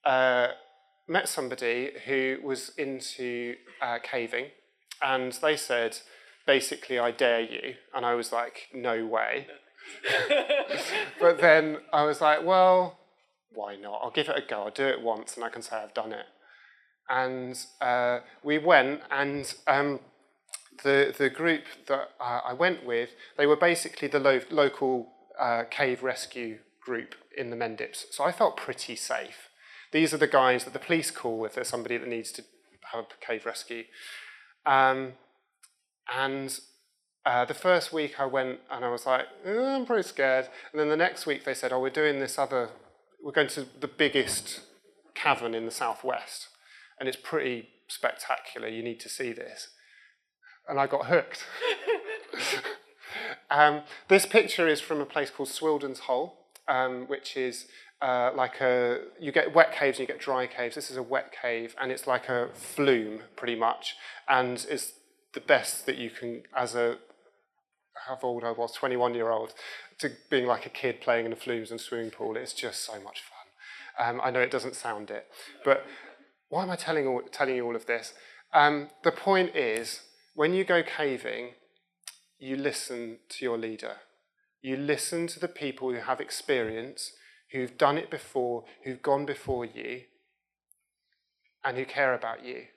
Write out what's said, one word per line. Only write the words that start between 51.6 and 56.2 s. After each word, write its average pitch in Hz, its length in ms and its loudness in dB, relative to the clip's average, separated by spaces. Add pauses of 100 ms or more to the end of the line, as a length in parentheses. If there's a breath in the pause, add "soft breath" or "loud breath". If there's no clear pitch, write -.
Um, 147 320 6 (260 loud breath)
this 196 180 8
picture 202 420 4
is 147 120 2
from 151 200 -4
a 139 60 -4
place 143 240 -2
called 135 180 -6
Swildon's 143 520 -2
Hole, 135 380 -4 (300)